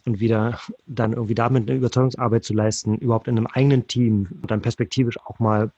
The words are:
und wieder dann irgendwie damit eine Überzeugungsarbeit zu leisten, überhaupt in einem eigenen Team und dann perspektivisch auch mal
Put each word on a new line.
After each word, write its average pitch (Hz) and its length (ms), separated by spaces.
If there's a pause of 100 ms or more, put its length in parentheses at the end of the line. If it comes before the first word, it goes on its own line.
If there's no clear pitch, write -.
und 107 160
wieder 113 380 (280)
dann 113 280
irgendwie 117 200
damit 117 320
eine 131 120
Überzeugungsarbeit 123 640
zu - 80
leisten, 107 460
überhaupt 117 280
in 120 120
einem 117 80
eigenen 131 400
Team 107 420 (140)
und - 80
dann 107 100
perspektivisch 120 640
auch - 160
mal 107 360